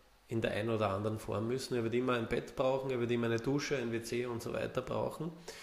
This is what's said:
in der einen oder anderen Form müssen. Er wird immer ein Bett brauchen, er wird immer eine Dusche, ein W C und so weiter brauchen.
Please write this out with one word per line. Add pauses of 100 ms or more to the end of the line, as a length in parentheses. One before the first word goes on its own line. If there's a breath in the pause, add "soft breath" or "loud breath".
(280)
in
der
einen
oder
anderen
Form
müssen.
Er
wird
immer
ein
Bett
brauchen,
er
wird
immer
eine
Dusche,
ein
W
C
und
so
weiter
brauchen. (320 loud breath)